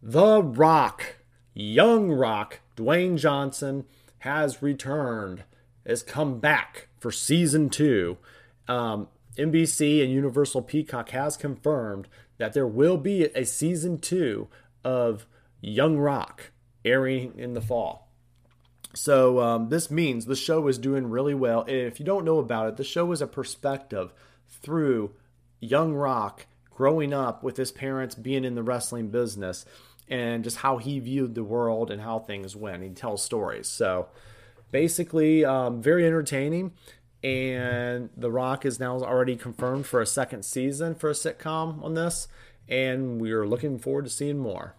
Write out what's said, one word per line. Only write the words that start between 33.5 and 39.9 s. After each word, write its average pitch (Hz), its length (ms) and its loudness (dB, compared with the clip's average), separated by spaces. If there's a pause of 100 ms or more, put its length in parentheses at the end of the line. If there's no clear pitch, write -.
So, 92 400 -2 (640)
basically, 160 760 4
um, 127 360 0
very 165 260 4
entertaining. 160 640 0 (520)
And 123 920 -2
The 120 160 -4
Rock 127 340 -2
is 120 140 -2
now 127 200 -4
already 127 360 2
confirmed 127 500 -4
for 127 160 2